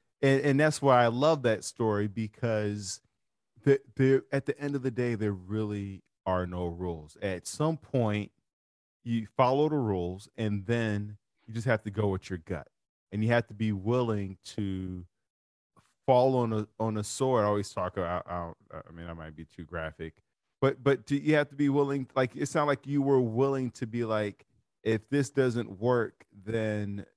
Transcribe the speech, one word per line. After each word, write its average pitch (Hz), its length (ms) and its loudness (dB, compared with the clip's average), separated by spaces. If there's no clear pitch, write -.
And, 135 200 6
and 139 180 4
that's 151 220 2
why 127 220 8
I 117 40 6
love 139 340 2
that 113 220 0
story, 107 440 0
because 107 920 -4
the, 139 160 4
the, 135 360 4
at 139 140 -2
the 135 140 -4
end 143 160 -4
of 127 60 -4
the 131 80 -2
day, 120 240 -2
there 104 180 -2
really 98 680 -6
are 92 200 0
no 90 200 -6
rules. 85 560 -8
At 92 240 -4
some 156 300 -2
point, 107 560 -2
you 117 220 -2
follow 135 320 4
the 151 80 -2
rules, 95 600 -2
and 104 300 -4
then 104 520 -2
you 113 80 -14
just 113 120 -6
have 113 180 2
to 107 60 -6
go 104 180 0
with 92 220 -4
your 90 100 -6
gut. 78 280 -8
And 104 100 -2
you 113 80 2
have 120 180 4
to 110 60 -16
be 110 180 -2
willing 104 720 -2
to 92 600 -6
fall 131 300 6
on 117 160 0
a, 107 160 -2
on 110 160 -2
a 104 80 -4
sword. 123 400 0
I 104 40 4
always 104 240 -2
talk 90 240 -6
about, 90 300 -4
I 87 200 -6
don't, - 420 -16
I 78 40 -20
mean, 85 160 -14
I 82 60 -12
might 80 220 -16
be 80 80 -14
too 82 200 -16
graphic, 80 580 -10
but, 135 220 0
but 127 240 2
do, 143 100 -2
you 147 200 2
have 147 140 2
to 139 60 -20
be 143 120 2
willing, 139 460 0
like, 131 220 0
it 147 100 -2
sounded 147 220 0
like 139 180 -2
you 143 160 0
were 135 180 6
willing 127 520 0
to - 140 -8
be 117 180 -4
like, 107 420 -2
"If 110 280 0
this 139 200 2
doesn't 120 480 0
work, 120 540 0
then, 104 720 -4